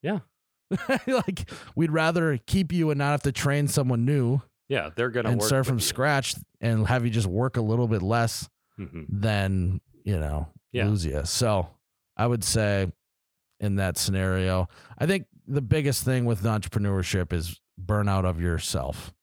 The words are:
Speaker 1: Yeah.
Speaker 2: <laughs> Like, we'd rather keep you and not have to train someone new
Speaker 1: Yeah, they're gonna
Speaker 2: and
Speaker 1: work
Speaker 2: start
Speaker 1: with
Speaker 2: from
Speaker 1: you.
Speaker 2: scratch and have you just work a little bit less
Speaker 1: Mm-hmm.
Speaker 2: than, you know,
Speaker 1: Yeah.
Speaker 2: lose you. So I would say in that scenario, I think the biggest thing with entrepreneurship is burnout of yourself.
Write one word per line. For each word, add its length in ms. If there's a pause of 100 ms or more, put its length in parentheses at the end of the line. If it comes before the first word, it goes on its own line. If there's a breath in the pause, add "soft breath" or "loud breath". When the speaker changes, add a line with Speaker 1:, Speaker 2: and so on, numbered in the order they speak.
Speaker 1:
Yeah. 180 (500)
Speaker 2:
<laughs> 380
Like, 420 (280 loud breath)
we'd 140
rather 540
keep 280
you 160
and 80
not 140
have 120
to 80
train 380
someone 340
new 380 (260)
Speaker 1:
Yeah, 260
they're 160
gonna 200
Speaker 2:
and 100
Speaker 1:
work 80
Speaker 2:
start 140
Speaker 1:
with 60
Speaker 2:
from 100
Speaker 1:
you. 60
Speaker 2:
scratch 520 (240)
and 280
have 180
you 60
just 160
work 280
a 60
little 260
bit 140
less 480 (280)
Speaker 1:
Mm-hmm. 300
Speaker 2:
than, 720 (240)
you 160
know, 300 (240)
Speaker 1:
Yeah. 140
Speaker 2:
lose 180
you. 180
So 460 (480)
I 100
would 160
say 480 (680)
in 160
that 200
scenario, 720 (300 loud breath)
I 100
think 200 (200)
the 140
biggest 420
thing 220
with 180
entrepreneurship 880
is 300 (200)
burnout 440
of 160
yourself. 800